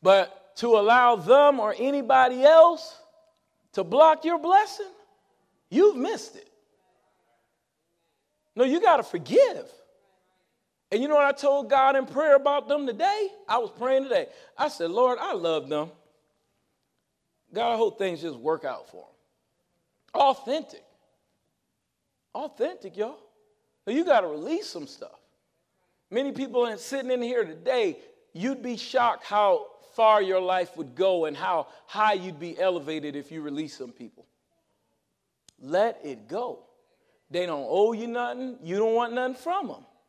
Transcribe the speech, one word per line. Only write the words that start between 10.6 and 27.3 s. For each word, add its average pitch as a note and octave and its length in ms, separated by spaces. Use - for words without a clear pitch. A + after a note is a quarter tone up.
And G#3+ 100
you C4+ 60
know D4+ 80
what C#4+ 120
I C#4+ 60
told C#4 380
God C4+ 240
in C4+ 120
prayer C#4+ 280
about C#4 320
them C#4+ 220
today? F#4+ 440
I A3 100
was A3+ 120
praying C4+ 320
today. A3 260
I C#4 80
said, E3+ 240
"Lord, B3 300
I F#4+ 140
love D#3+ 340
them. D3+ 240
God, A#3 220
I - 20
hope A3 220
things F3+ 220
just D#3+ 160
work D3+ 280
out A#2+ 240
for - 180
them." - 1160
Authentic. C4+ 640
Authentic, C#4 600
y'all. A3+ 220
So G3 60
you D4 140
gotta B3 220
release F3+ 420
some D#3 180
stuff. - 320
Many C4 220
people A#3+ 340
in, A3 120
sitting C4 320
in B3 120
here A#3+ 220